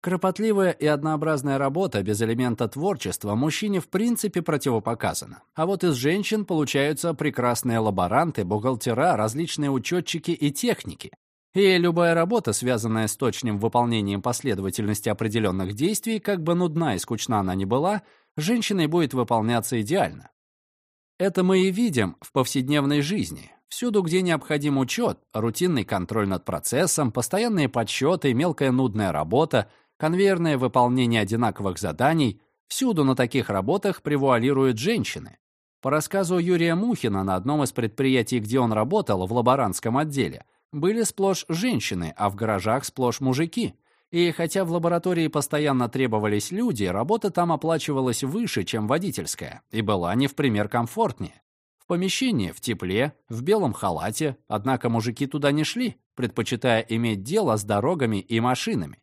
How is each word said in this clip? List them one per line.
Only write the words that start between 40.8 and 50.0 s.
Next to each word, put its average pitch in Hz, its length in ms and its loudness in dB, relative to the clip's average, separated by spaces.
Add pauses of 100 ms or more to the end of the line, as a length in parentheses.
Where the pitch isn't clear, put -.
сплошь 196 480 0
женщины, 160 680 -2
а 101 140 2
в 95 40 -12
гаражах 107 520 0
сплошь 123 340 -2
мужики. 139 540 -2 (360)
И 175 200 2
хотя 170 340 -2
в 165 60 -2
лаборатории 170 580 0
постоянно 143 640 0
требовались 107 600 0
люди, 180 340 0
работа 147 460 0
там 170 220 0
оплачивалась 143 680 0
выше, 143 420 -2
чем 107 220 -2
водительская, 131 840 -4
и 110 120 -2
была 95 320 0